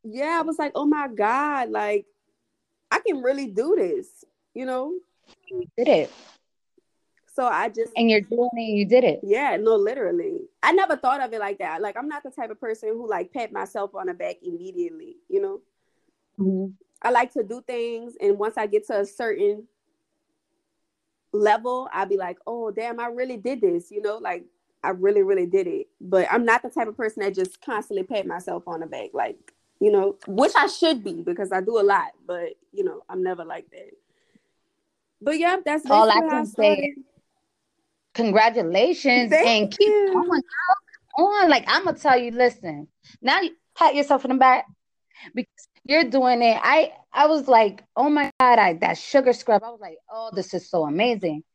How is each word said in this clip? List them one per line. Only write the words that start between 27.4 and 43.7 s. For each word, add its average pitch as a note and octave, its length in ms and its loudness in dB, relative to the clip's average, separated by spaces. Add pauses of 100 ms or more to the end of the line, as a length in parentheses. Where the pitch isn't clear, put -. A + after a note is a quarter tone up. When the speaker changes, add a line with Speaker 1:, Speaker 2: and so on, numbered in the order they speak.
Speaker 1:
constantly G#3 420 -6
pat G3 220 -6
myself F3 420 -10
on E3 120 -10
the E3 60 -10
back. C3 280 -12
Like, A#2 400 -8 (300)
you G#3 80 6
know, G3+ 240 0 (100)
which C#4+ 300 0
I F4 100 4
should D4+ 380 0
be F#3+ 100 -8 (160)
because F#3+ 220 -6
I F#3+ 80 -2
do A3 180 -2
a G3+ 140 2
lot, F3 200 0 (140)
but, E3+ 240 -8 (220)
you G3 120 -6
know, D#3 240 -6
I'm F#3 140 -6
never F3+ 220 -6
like D#3+ 260 -14
that. G3 200 -20 (1300)
But D4 180 -2
yeah, F4 260 2
that's D4+ 260 -2
Speaker 2:
All A3 200 6
I G#3 100 4
Speaker 1:
basically D#4+ 80 -2
how - 20 -2
Speaker 2:
can D4+ 100 -2
Speaker 1:
I G#3 40 -4
Speaker 2:
say - 80 -10 (220)
Speaker 1:
started. C#4+ 80 -2 (160)
Speaker 2:
is - 60 -20 (1120)
congratulations A3+ 1160 2
Speaker 1:
Thank D#4 180 4
Speaker 2:
and G#3+ 300 2
keep G#4 100 6
Speaker 1:
you. G#4 240 4
Speaker 2:
going, F4+ 160 2
girl. E4+ 480 0 (400)
Come D#4+ 100 4
on. G4+ 240 4
Like, B3+ 180 4
I'ma D#4+ 240 0
tell C4+ 260 2
you, A#3+ 120 -2
listen, A3+ 580 -2 (340)
now D4 180 2
you E4+ 100 -2 (260)